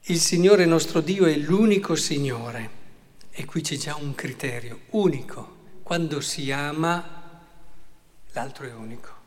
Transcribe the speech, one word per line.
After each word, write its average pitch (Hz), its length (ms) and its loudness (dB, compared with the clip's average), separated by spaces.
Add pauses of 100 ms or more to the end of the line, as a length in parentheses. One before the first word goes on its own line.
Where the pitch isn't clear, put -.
"Il 170 140 0
Signore 185 460 8
nostro 165 360 4
Dio 180 260 4
è 151 80 6
l'unico 196 600 4
Signore." 120 760 -4 (600)
E - 160 -8
qui - 160 -4
c'è 151 160 -4
già 147 180 -6
un 143 200 -6
criterio, 123 680 -6 (100)
unico. - 920 -2
Quando 160 380 -2
si 135 300 -4
ama, 156 960 -4 (880)
l'altro 135 340 -8
è 120 80 -12
unico. 113 540 -10